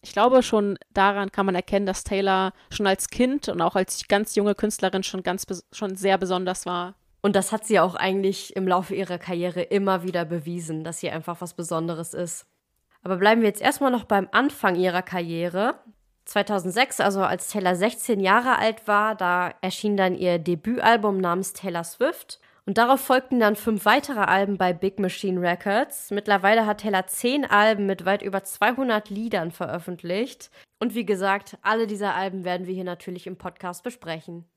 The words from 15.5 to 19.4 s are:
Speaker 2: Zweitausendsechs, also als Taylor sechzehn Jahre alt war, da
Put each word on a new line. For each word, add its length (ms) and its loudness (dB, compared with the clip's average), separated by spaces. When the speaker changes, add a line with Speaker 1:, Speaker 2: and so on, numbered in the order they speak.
Speaker 2:
Zweitausendsechs, 800 0
also 200 2
als 280 -2
Taylor 260 2
sechzehn 460 0
Jahre 360 4
alt 300 0
war, 280 2
da 440 0